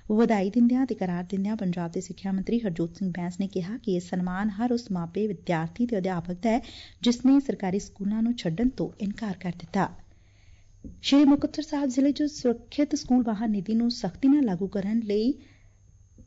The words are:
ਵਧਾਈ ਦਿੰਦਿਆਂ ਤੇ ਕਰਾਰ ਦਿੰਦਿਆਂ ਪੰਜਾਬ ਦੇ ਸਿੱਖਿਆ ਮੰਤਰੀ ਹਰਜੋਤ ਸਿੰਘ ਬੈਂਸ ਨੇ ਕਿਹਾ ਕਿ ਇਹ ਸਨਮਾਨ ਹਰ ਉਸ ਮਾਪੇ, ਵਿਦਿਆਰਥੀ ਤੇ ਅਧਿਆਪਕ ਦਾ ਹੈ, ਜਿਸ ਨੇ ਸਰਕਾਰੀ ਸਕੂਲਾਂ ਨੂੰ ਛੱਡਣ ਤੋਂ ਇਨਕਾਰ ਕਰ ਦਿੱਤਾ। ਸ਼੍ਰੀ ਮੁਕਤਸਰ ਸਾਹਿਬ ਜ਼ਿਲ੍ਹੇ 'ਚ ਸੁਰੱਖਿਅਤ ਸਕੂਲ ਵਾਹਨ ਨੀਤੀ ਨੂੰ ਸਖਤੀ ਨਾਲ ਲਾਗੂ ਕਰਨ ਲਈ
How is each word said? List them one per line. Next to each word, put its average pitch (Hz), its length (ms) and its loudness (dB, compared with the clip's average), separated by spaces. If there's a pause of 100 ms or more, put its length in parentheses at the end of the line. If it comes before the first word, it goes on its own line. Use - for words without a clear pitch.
(100)
ਵਧਾਈ 214 400 4
ਦਿੰਦਿਆਂ 247 360 4
ਤੇ 233 80 -2
ਕਰਾਰ 180 360 -4
ਦਿੰਦਿਆਂ 196 260 -2
ਪੰਜਾਬ 175 360 -4
ਦੇ 185 80 -4
ਸਿੱਖਿਆ 190 320 -8
ਮੰਤਰੀ 208 280 0
ਹਰਜੋਤ 170 360 -4
ਸਿੰਘ 190 140 -4
ਬੈਂਸ 175 300 -6
ਨੇ 196 80 -2
ਕਿਹਾ 190 300 -6
ਕਿ 190 160 -2
ਇਹ 175 60 0
ਸਨਮਾਨ 180 500 -4
ਹਰ 233 220 -2
ਉਸ 240 200 -4
ਮਾਪੇ, 175 340 -4
ਵਿਦਿਆਰਥੀ 170 600 -2
ਤੇ 226 120 -2
ਅਧਿਆਪਕ 180 440 -4
ਦਾ 226 80 2
ਹੈ, 233 120 2 (400)
ਜਿਸ 240 240 2
ਨੇ 277 140 8
ਸਰਕਾਰੀ 202 380 0
ਸਕੂਲਾਂ 202 440 -4
ਨੂੰ 240 120 2
ਛੱਡਣ 190 340 0
ਤੋਂ 165 220 -4 (100)
ਇਨਕਾਰ 202 400 -6
ਕਰ 175 180 -6
ਦਿੱਤਾ। - 320 -2 (1120)
ਸ਼੍ਰੀ 285 220 6
ਮੁਕਤਸਰ 294 380 4
ਸਾਹਿਬ 285 280 -2
ਜ਼ਿਲ੍ਹੇ 269 220 4
'ਚ 302 100 -2
ਸੁਰੱਖਿਅਤ 285 720 0
ਸਕੂਲ 254 280 2
ਵਾਹਨ 220 280 -2
ਨੀਤੀ 208 240 -2
ਨੂੰ 233 160 2
ਸਖਤੀ 233 380 -2
ਨਾਲ 285 160 6
ਲਾਗੂ 196 220 0
ਕਰਨ 202 380 -2
ਲਈ 214 280 0 (960)